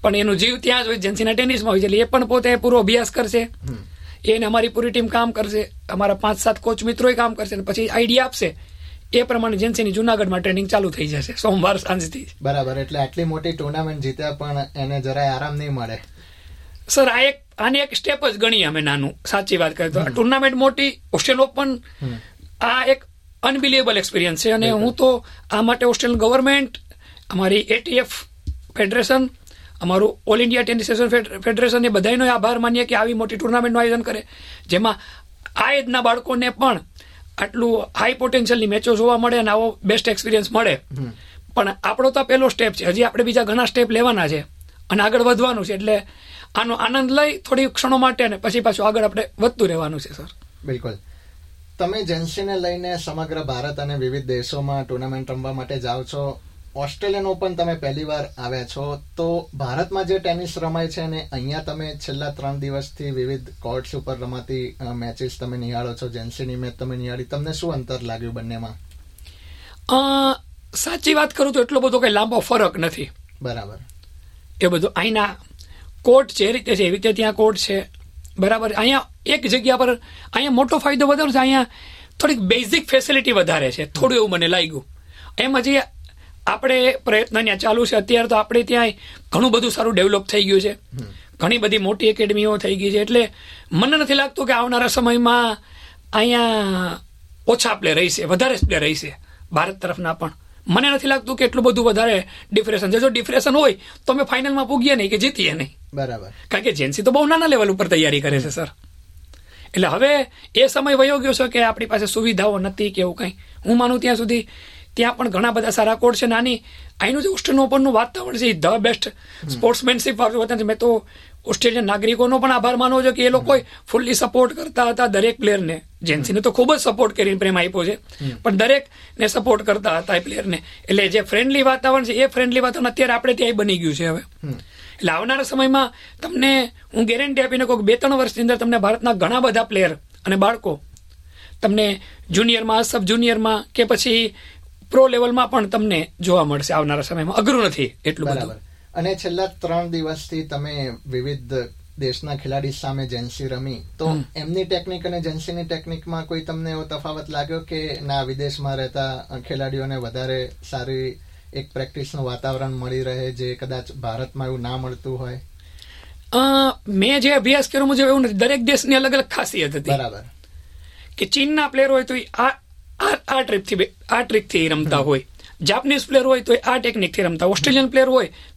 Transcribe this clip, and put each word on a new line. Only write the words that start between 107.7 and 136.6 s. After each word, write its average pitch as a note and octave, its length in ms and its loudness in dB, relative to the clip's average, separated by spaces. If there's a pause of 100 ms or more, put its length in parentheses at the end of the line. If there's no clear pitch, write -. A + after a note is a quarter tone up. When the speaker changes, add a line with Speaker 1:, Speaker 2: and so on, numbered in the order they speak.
Speaker 1:
તૈયારી D#3 340 4
કરે C#3+ 180 0
છે, D3 100 -2
સર. D3+ 180 -6 (1040)
એટલે F#3 140 2
હવે A3 220 4 (460)
એ C4 120 8
સમય C#4 260 0
વયો C4+ 260 4
ગયો C4 140 0
છે B3+ 140 0
કે A#3+ 160 2
આપણી A3+ 220 0
પાસે G#3+ 200 0
સુવિધાઓ G#3 540 0
નથી G3 320 -4
કે F#3+ 100 -4
એવું F3+ 140 -2
કંઈ. F#3 220 -8 (280)
હું A#3 120 4
માનું B3 220 2
ત્યાં B3 160 2
સુધી A3+ 320 -2 (460)
ત્યાં A#3 240 0
પણ B3 120 -2
ઘણા G3+ 220 2
બધા A3 180 -2
સારા A3 260 2
કોર્ટ A#3+ 220 2
છે. B3+ 80 0
નાની, A#3 380 0 (380)
અહીંનું C4 220 0
જે G4 60 0
ઓસ્ટ્રેલિયન C4+ 340 2
ઓપનનું C4+ 300 4
વાતાવરણ C4 440 -2
છે, A#3+ 80 0
એ G3+ 140 2
the F#3+ 200 2
best A3 300 0
Speaker 2:
હમ. - 380 -18
Speaker 1:
સ્પોર્ટ્સમેનશીપ A#3 720 0
વાળું A#3 200 2
વાતાવરણ A3 220 -2
છે. G#3+ 40 -2
મેં A3 120 0
તો A#3 300 0 (380)
ઓસ્ટ્રેલિયન A3+ 400 0
નાગરિકોનો A3+ 540 2
પણ C4 120 2
આભાર B3 240 2
માનવો B3+ 260 2
છે B3+ 100 4
કે B3 120 -2
એ B3 60 6
લોકોએ B3+ 300 4
Speaker 2:
હમ. A#3 60 -6 (220)
Speaker 1:
ફુલ્લી A#3+ 260 0
સપોર્ટ B3 400 2
કરતા D4+ 320 -2
હતા A#3+ 220 2
દરેક G#3+ 300 2
પ્લેયરને. F#3 440 0 (200)
જેન્સીને E3 400 0
તો A3+ 100 2
ખૂબ C4 240 4
જ C4+ 40 -4
સપોર્ટ A3 360 -2
કરીને G3 220 0
પ્રેમ F#3+ 200 0
આપ્યો F3+ 280 0
છે, G3+ 80 -2
Speaker 2:
હમ. - 360 -10 (140)
Speaker 1:
પણ G3+ 120 2
દરેકને A#3+ 720 2
સપોર્ટ G#3+ 340 2
કરતા G3 360 0
હતા F3 180 -2
એ F3 40 2
પ્લેયરને. F3 440 -6 (260)
એટલે G3 180 4
જે G3+ 140 2
ફ્રેન્ડલી B3+ 400 2
વાતાવરણ C4 420 4
છે, A3+ 100 -4
એ C4 140 4
ફ્રેન્ડલી B3 320 0
વાતાવરણ B3 300 0
અત્યારે B3 240 2
આપણે B3 200 2
ત્યાં A#3+ 220 0
બની G3+ 220 0
ગયું D#3+ 180 -2
છે E3 120 -2
હવે. D#3+ 140 -2
Speaker 2:
હમ. - 320 -12 (420)
Speaker 1:
એટલે F3 160 -2
આવનારા A#3+ 320 0
સમયમાં C4+ 500 2 (280)
તમને C4+ 500 2 (240)